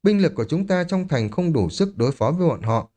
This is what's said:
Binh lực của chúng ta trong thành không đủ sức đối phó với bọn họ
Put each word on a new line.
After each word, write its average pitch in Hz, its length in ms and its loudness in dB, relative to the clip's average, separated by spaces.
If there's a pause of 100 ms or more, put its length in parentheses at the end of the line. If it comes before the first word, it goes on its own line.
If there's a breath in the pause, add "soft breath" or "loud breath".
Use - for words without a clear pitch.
Binh 202 200 4
lực 160 120 2
của - 100 -2
chúng 185 220 -2
ta 180 180 0
trong 185 240 -2
thành 113 220 0
không 175 220 0
đủ 98 180 2
sức 196 260 -2
đối 120 160 0
phó 117 180 0
với 175 180 2
bọn 110 140 -2
họ 113 340 -2